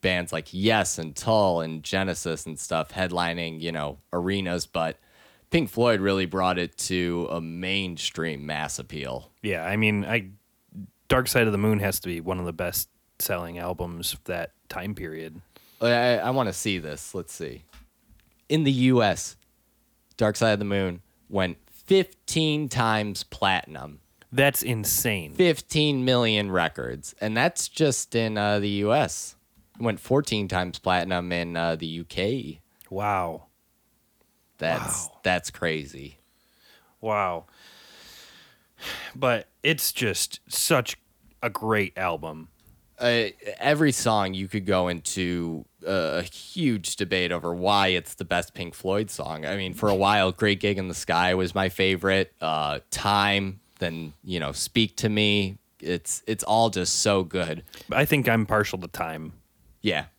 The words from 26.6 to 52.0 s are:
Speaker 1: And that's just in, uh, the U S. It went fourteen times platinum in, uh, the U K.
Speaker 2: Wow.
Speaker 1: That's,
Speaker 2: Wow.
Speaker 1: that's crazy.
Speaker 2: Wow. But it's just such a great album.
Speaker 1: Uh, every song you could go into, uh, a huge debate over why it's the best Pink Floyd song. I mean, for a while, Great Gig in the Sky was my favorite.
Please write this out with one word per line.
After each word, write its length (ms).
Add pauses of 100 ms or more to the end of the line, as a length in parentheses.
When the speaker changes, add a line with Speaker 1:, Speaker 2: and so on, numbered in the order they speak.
Speaker 1:
And 140
that's 340
just 460
in, 220
uh, 220
the 100
U 240
S. 420 (440)
It 40
went 180
fourteen 480
times 300
platinum 520
in, 240
uh, 220
the 100
U 160
K. 560 (300)
Speaker 2:
Wow. 540 (1120)
Speaker 1:
That's, 500
Speaker 2:
Wow. 160
Speaker 1:
that's 280
crazy. 640 (840)
Speaker 2:
Wow. 460 (1700)
But 320 (160)
it's 280
just 560
such 500 (460)
a 60
great 480
album. 520 (500)
Speaker 1:
Uh, 260 (340)
every 320
song 420
you 140
could 180
go 220
into, 760 (220)
uh, 360
a 20
huge 720
debate 360
over 220
why 360
it's 260
the 100
best 300
Pink 180
Floyd 380
song. 340
I 100
mean, 200
for 140
a 60
while, 360
Great 280
Gig 200
in 80
the 80
Sky 400
was 180
my 160
favorite. 720